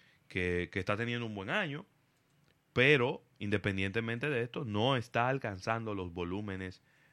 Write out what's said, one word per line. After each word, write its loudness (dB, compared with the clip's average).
que, 0
que -6
está 0
teniendo -4
un -6
buen -6
año, -4
pero 6
independientemente 0
de 0
esto, -6
no 2
está 0
alcanzando -2
los -4
volúmenes -4